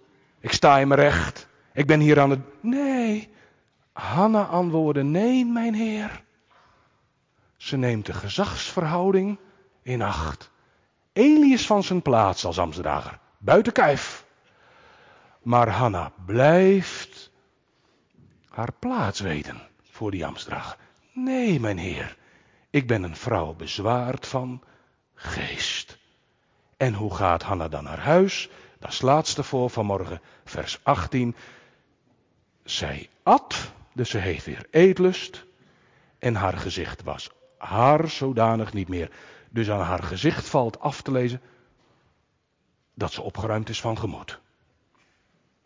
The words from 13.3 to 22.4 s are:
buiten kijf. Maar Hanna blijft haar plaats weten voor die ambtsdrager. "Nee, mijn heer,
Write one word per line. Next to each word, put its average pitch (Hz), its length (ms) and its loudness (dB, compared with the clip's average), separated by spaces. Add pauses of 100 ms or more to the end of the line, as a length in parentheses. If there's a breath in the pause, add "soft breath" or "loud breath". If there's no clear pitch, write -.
buiten 202 340 4
kijf. - 540 0 (1160 soft breath)
Maar 120 260 4
Hanna 98 440 -2 (140)
blijft 170 1040 2 (1160)
haar 120 300 -8
plaats 202 420 -4
weten 73 400 -8 (300)
voor 107 200 -8
die 85 160 -6
ambtsdrager. - 520 -12 (340 soft breath)
"Nee, 254 480 0
mijn 104 180 -2
heer, 82 380 -8 (540 soft breath)